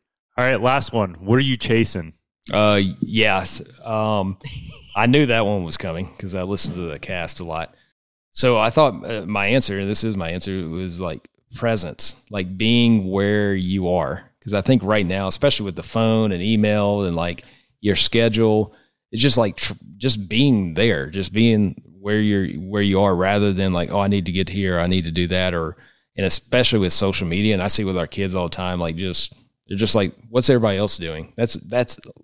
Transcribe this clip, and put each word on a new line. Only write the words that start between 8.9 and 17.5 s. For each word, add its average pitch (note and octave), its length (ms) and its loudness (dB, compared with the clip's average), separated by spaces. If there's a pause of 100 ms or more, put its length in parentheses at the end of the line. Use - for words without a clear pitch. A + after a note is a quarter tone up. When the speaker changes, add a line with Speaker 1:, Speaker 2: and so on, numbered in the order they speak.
Speaker 2:
uh, G#2+ 160 -6
my G2+ 220 -2
answer, G#2 320 2
and G2 100 -4
this G#2 140 0
is A2 140 -4
my E2 120 -4
answer, F#2 380 -6
was, E2+ 320 -8
like, E2+ 300 -10 (260)
presence, G#2+ 600 -4 (140)
like, F#2+ 280 -6
being A2+ 520 4
where G2+ 460 2
you F#2 340 -2
are. E2+ 400 -2 (140)
'Cause G#2 100 -6
I G2+ 80 0
think B2 220 2
right G#2 220 0
now, F#2+ 220 -2
especially C3+ 380 0
with F2+ 120 -8
the F2 60 -8
phone A2 500 2
and F2 100 -4
email G#2 600 2
and, F2 120 -2
like, E2+ 300 -6 (340)